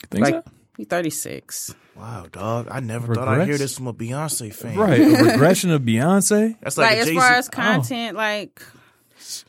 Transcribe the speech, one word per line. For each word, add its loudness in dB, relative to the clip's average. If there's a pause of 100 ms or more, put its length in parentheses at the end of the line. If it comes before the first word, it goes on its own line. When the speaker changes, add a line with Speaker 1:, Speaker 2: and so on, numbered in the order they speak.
(100)
Speaker 1:
Think 0
Speaker 2:
Like, 2
Speaker 1:
so? -8 (340)
Speaker 2:
he -12
thirty-six. -8 (220)
Speaker 3:
Wow, -14
dog. -6
I -10
never -6
thought -2
I'd 0 (100)
hear -2
Speaker 1:
Regress? -2
Speaker 3:
this -6
from -10
a -8
Beyonce -8
fan. -10
Speaker 1:
Right, 4
a 8
regression 4
of 2
Beyonce? 2
Speaker 3:
That's -8
like 4
Speaker 2:
Like, 2
Speaker 3:
a 0
Speaker 2:
as 0
Speaker 3:
Jay-Z 0
Speaker 2:
far 6
as 0
Speaker 1:
Oh. -14
Speaker 2:
content, -2
like, -6 (880)